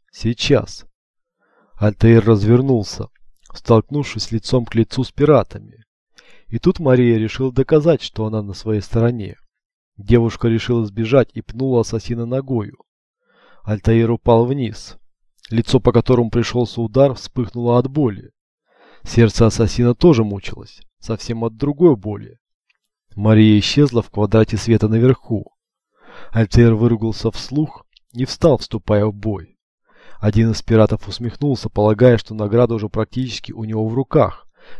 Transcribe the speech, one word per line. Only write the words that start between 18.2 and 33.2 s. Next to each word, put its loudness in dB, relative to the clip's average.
Сердце 2
ассасина 0
тоже 4
мучилось, -10
совсем -8
от -6
другой 2
боли. -12
Мария 6
исчезла 0
в -8
квадрате 0
света 2
наверху. 0
Альтаир 4
выругался -2
вслух -6
и -6
встал, 2
вступая -2
в -4
бой. -10
Один 2
из -6
пиратов 2
усмехнулся, -6
полагая, 2
что -10
награда 0
уже -8
практически -8